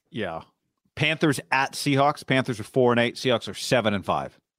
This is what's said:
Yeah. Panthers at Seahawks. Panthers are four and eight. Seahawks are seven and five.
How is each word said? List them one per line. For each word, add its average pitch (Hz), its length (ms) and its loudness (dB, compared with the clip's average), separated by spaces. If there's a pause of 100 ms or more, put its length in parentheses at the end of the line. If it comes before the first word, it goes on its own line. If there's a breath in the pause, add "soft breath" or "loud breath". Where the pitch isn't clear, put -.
(120)
Yeah. 85 320 -8 (520)
Panthers 156 460 0 (100)
at 135 220 0
Seahawks. 143 520 0
Panthers 131 340 -2
are 104 40 -10
four 123 300 2
and 117 80 4
eight. 120 140 0
Seahawks 113 340 -2
are 95 40 -12
seven 110 400 0
and 92 120 -6
five. 71 340 -4 (200)